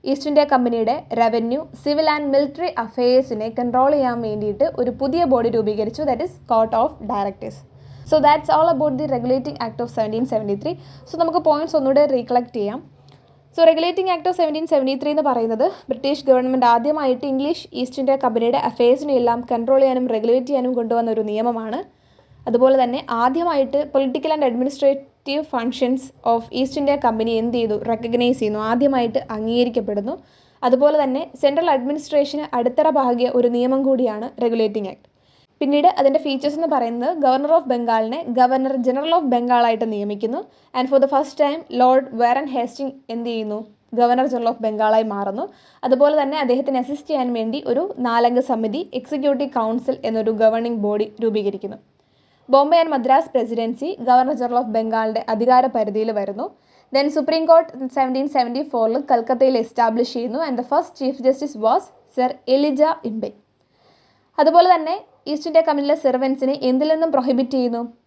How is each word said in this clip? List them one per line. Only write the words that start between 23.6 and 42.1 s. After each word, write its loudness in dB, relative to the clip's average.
political 0
and 0
administrative -2
functions -2
of -4
East -2
India 0
Company 0
എന്ത് -2
ചെയ്തു? -2
റെക്കഗ്നൈസ് 0
ചെയ്യുന്നു, -2
ആദ്യമായിട്ട് 0
അംഗീകരിക്കപ്പെടുന്നു. -2
അതുപോലെ 4
തന്നെ -2
സെൻട്രൽ 2
അഡ്മിനിസ്ട്രേഷന് -2
അടിത്തറ 2
പാകിയ 0
ഒരു 2
നിയമം 0
കൂടിയാണ് -2
Regulating -2
Act. -20
പിന്നീട് 2
അതിൻ്റെ 2
ഫീച്ചേഴ്സ് -4
എന്ന് -2
പറയുന്നത് -2
Governor 2
of 2
ബംഗാളിനെ -2
Governor 2
General -2
of 0
ബംഗാളായിട്ട് 2
നിയമിക്കുന്നു. -4
And 0
for 4
the 0
first 0
time 0
ലോർഡ് 4